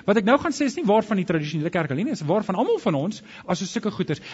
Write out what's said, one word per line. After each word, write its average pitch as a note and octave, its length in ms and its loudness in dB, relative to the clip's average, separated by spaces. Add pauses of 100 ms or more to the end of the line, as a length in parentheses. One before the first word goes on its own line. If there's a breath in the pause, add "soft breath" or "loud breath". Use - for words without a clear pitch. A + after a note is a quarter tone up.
wat G#3 120 4
ek G#3+ 80 2
nou B3 120 6
gaan D#4 140 0
sê D4 140 0
is C4 100 -2
nie F4 100 -2
waar G#3+ 180 4
van A3 140 -2
die F#3 80 0
tradisionele D#3 440 -2
kerk D#3+ 220 -2
alleen D3+ 140 -2
nie, D#4 60 -2
is A3+ 100 -6
waar F#3+ 220 2
van G3+ 120 -4
almal F#4 240 2
van F3+ 160 0
ons E3 280 -4 (240 loud breath)
as F3+ 140 -2
ons F#3+ 100 -8
sulke G#3+ 200 -4
goeters. E3 300 -4 (120)